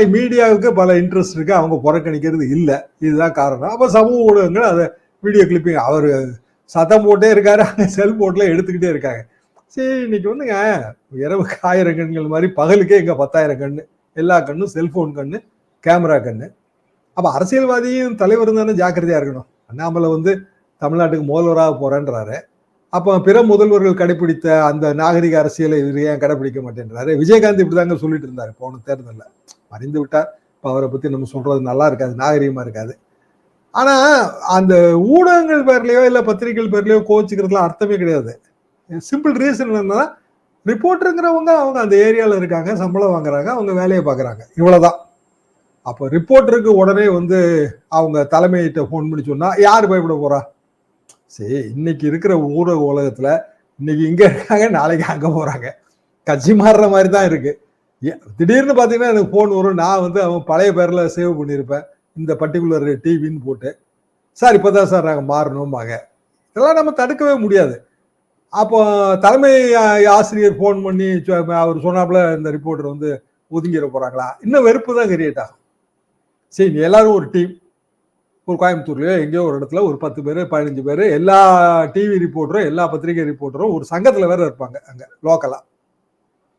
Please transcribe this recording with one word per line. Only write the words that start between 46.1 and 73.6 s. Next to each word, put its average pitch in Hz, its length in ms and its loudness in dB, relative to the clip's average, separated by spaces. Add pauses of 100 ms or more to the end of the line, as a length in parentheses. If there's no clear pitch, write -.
உடனே 196 280 2
வந்து 180 280 0 (500)
அவங்க 151 440 0
தலைமையிட்ட 165 580 0
போன் 156 200 -6
பண்ணி 151 160 -6
சொன்னா 147 220 -4 (120)
யாரு 208 280 6
பயப்பட 165 280 0
போறா? 143 260 -2 (840)
சரி, 113 320 -8 (180)
இன்னைக்கு 151 320 -6
இருக்கிற 165 300 -2
ஊடக 156 460 -2
உலகத்துல 139 460 -2 (500)
இன்னைக்கு 151 300 -2
இங்க 175 140 4
இருக்காங்க, 208 460 2
நாளைக்கு 160 360 -2
அங்க 156 220 -4
போறாங்க, 135 400 -4 (600)
கட்சி 147 260 2
மாறுற 208 360 6
மாதிரி 190 200 4
தான் 196 160 2
இருக்கு. 147 280 -2 (480)
ஏ, 139 100 -6 (260)
திடீர்னு 254 380 2
பாத்தீங்கன்னா 233 380 2
எனக்கு 196 240 0
போன் 208 200 2
வரும், 190 260 0
நான் 190 180 0
வந்து 180 200 -2
அவன் 175 240 -2
பழைய 185 260 2
பேர்ல 175 340 0 (100)
சேவ் 175 240 -2
பண்ணியிருப்பேன், 143 480 -6 (300)
இந்த 156 160 -4
பர்டிகுலர் 156 540 -2 (140)
டி 165 160 -2
வின்னு 151 280 -6
போட்டு, 131 240 -8 (680)
"சார், 240 180 4
இப்பதான் 196 360 2
சார் 170 180 0
நாங்க 143 160 -4
மாறணும்பாங்க." 139 680 -6 (640)
இதெல்லாம் 311 240 2
நம்ம 302 120 0
தடுக்கவே 285 480 -2
முடியாது. 190 360 2 (800)
அப்போ 220 260 0 (380)
தலைமை 262 360 4 (200)
ஆ-, 208 360 4
ஆசிரியர் 208 480 0
போன் 196 260 0
பண்ணி 190 340 -2
சொ-, 170 360 -4
அவர் 165 240 -2
சொன்னாப்புல 180 440 0 (140)
இந்த 156 160 -6
ரிப்போர்ட்டர் 147 420 -8
வந்து 147 180 -6 (400)
ஒதுங்கிட 160 420 -4